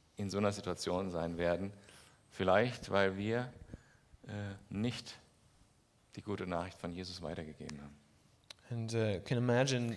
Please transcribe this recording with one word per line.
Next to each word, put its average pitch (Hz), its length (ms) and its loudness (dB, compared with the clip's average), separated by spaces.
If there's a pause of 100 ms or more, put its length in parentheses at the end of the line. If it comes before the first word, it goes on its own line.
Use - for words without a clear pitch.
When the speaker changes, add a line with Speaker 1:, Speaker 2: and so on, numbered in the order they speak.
(160)
Speaker 1:
in 101 140 -4
so 101 80 -2
einer 104 140 4
Situation 92 580 -2
sein 85 280 -2
werden, 87 340 2 (580)
vielleicht 101 600 4
weil 98 260 4
wir, 113 360 -2 (760)
äh, 98 60 -12 (380)
nicht 110 440 -2 (1000)
die 95 60 -10
gute 95 240 -4
Nachricht 90 320 -2
von 87 140 -6
Jesus 90 300 -8
weitergegeben 78 580 -8
haben. 73 160 -14 (720)
Speaker 2:
And, 113 240 -4
uh, 107 300 2
can 123 140 2
imagine 123 580 4